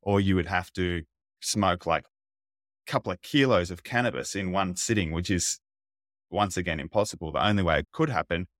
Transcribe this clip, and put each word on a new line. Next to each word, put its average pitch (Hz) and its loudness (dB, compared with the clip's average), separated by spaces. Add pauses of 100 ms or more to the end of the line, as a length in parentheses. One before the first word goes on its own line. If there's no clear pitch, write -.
or 101 4
you 95 4
would 87 2
have 90 -2
to 87 -2 (360)
smoke, 95 0
like, 82 0
a - -20
couple 123 -2
of 92 -8
kilos 113 2
of 87 -12
cannabis - -4
in 95 -2
one 92 -2
sitting, 98 0
which 82 -2
is, - -2 (680)
once 92 0
again, 85 -2
impossible. 85 -2
The 85 2
only 104 2
way 80 4
it 73 -6
could 160 -2
happen 87 -4 (120)